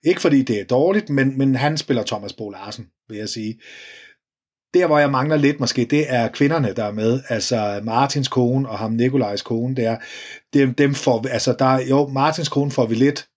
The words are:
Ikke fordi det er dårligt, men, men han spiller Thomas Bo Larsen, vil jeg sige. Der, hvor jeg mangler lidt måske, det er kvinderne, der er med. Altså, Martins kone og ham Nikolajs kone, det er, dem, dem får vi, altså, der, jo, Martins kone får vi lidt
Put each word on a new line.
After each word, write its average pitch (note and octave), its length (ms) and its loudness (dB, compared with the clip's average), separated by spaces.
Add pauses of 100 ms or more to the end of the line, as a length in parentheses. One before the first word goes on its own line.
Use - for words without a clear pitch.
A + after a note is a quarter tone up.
Ikke F3 160 2
fordi C#3+ 220 4
det A2 180 -2
er G2 40 -10
dårligt, F3+ 460 0
men, C3+ 280 0
men C3+ 160 2
han D3 240 0
spiller A#2+ 240 -2
Thomas G2+ 300 -8
Bo G#2 180 -12
Larsen, G2 360 -16 (220)
vil G#2+ 100 -12
jeg G#2+ 100 -8
sige. A2+ 320 -8 (1120)
Der, F3+ 120 4
hvor D3+ 120 4
jeg C#3+ 120 4
mangler C#3+ 260 0
lidt D3 240 2
måske, B2 240 0
det D3 280 0
er A#2 160 2
kvinderne, C#3+ 440 0
der A2 120 -4
er G#2 80 -4
med. A2+ 360 0
Altså, G#2+ 540 -2
Martins B2+ 460 0
kone B2+ 400 2
og G#2 100 -8
ham A2 140 -4
Nikolajs A#2 500 0
kone, B2 340 -4
det A#2+ 80 -2
er, A2+ 120 0 (580)
dem, C3+ 200 4
dem C#3 200 2
får A#2+ 280 0
vi, C3 60 -6
altså, B2+ 300 0
der, C3 220 4 (100)
jo, C#3 180 4
Martins D3 400 -2
kone C#3+ 220 -2
får B2+ 160 0
vi A2+ 80 -2
lidt C#3 320 0 (100)